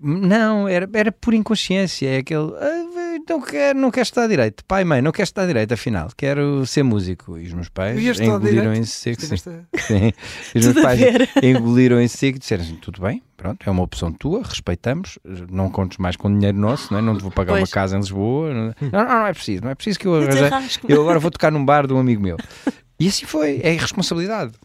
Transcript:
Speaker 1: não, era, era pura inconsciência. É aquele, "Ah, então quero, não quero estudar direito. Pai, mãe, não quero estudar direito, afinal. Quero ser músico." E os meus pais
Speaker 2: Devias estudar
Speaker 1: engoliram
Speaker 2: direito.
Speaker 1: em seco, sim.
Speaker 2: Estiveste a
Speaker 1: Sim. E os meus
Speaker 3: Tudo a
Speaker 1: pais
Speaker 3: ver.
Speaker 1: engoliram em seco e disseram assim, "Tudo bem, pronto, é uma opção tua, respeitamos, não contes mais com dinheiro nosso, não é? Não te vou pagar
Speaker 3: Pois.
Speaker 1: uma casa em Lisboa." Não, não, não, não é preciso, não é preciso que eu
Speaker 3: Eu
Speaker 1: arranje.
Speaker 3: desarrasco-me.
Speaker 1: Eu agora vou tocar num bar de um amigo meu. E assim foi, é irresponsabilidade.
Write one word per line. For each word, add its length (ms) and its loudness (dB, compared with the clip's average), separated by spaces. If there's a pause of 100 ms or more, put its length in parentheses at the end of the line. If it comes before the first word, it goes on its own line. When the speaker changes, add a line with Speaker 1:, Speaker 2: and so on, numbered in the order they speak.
Speaker 1:
não, 640 2
era, 260 -2
era 180 2
pura 260 0
inconsciência. 720 0
É 100 0
aquele, 420 -4
"Ah, 560 -4
então 260 -4
quero, 380 0
não 100 4
quero 140 0
estudar 240 0
direito. 380 0
Pai, 180 0
mãe, 180 2
não 120 2
quero 100 0
estudar 240 -2
direito, 260 0
afinal. 440 -4
Quero 480 0
ser 180 0
músico." 540 -2
E 100 -12
os 60 -12
meus 160 -8
pais 260 -4
Speaker 2:
Devias 240 0
estudar 180 2
Speaker 1:
engoliram 240 4 (120)
Speaker 2:
direito. 80 0
Speaker 1:
em 40 -2
seco, 360 -6
sim. 140 -6
Speaker 2:
Estiveste 140 -6 (240)
a 60 -4
Speaker 1:
Sim. 320 2 (420)
E 60 2
os 60 4
meus 100 6
Speaker 3:
Tudo 40 4
a 40 4
Speaker 1:
pais 160 4
Speaker 3:
ver. 300 4 (140)
Speaker 1:
engoliram 580 4
em 80 2
seco 260 -2
e 40 -12
disseram 260 -4
assim, 100 -10
"Tudo 260 -14
bem, 220 -4 (140)
pronto, 280 -8
é 60 -2
uma 120 2
opção 280 -4
tua, 320 -4
respeitamos, 760 -6 (320)
não 200 0
contes 280 -4
mais 200 -2
com 120 -2
dinheiro 280 2
nosso, 340 -2
não 80 0
é? 20 0
Não 160 0
te 40 -6
vou 100 -8
pagar 220 0
Speaker 3:
Pois. 100 2
Speaker 1:
uma 100 -2
casa 220 0
em 60 0
Lisboa." 520 -2
Não, 120 -4
não, 100 -6 (160)
não, 140 2 (160)
não 60 0
é 60 -2
preciso, 300 -6
não 80 -6
é 40 -8
preciso 220 -4
que 100 -4
eu 80 2
Speaker 3:
Eu 80 2
Speaker 1:
arranje. 200 4
Speaker 3:
desarrasco-me. 500 0
Speaker 1:
Eu 100 6
agora 160 4
vou 120 0
tocar 220 2
num 100 0
bar 240 4
de 60 0
um 60 4
amigo 220 2
meu. 140 -2 (640)
E 80 2
assim 180 -2
foi, 380 -2
é 100 4
irresponsabilidade. 800 -4 (140)